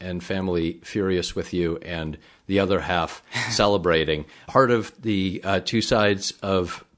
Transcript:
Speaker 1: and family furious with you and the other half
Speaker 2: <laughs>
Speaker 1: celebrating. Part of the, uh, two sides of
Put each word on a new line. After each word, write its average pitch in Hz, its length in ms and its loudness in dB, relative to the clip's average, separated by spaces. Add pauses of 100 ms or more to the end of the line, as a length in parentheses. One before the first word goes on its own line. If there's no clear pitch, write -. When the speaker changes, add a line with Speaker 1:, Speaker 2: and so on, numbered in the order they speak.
Speaker 1:
and 90 240 -8
family 90 580 -2
furious 95 540 -2
with 90 180 -6
you 85 280 0
and 80 360 -8 (300)
the 98 100 0
other 95 220 2
half 82 420 -2 (140)
Speaker 2:
<laughs> 113 160 -4
Speaker 1:
celebrating. 82 720 2 (240)
Part 127 240 4
of 113 280 0
the, 95 440 0
uh, 95 200 0
two 113 160 0
sides 104 520 2 (100)
of 95 420 -2 (140)